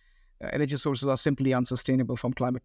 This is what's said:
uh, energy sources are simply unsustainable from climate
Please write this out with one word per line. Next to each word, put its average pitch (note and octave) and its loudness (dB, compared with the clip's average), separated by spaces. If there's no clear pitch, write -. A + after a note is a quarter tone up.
uh, - -6
energy C#3+ 0
sources C3+ -2
are C3 2
simply C3+ 2
unsustainable B2+ 0
from B2+ -2
climate B2+ -2